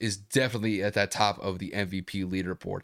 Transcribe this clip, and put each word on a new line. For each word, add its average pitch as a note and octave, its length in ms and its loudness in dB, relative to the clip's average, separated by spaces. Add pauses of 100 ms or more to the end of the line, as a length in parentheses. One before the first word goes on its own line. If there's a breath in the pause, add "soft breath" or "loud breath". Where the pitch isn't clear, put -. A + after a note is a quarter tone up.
is G#2 160 0
definitely A2 640 2
at G2+ 120 0
that G2+ 160 2
top G#2 280 2
of F#2 200 -2
the F#2+ 160 -6
M G2 140 0
V F#2+ 140 -4
P F#2+ 220 -4
leaderboard. F#2 600 -2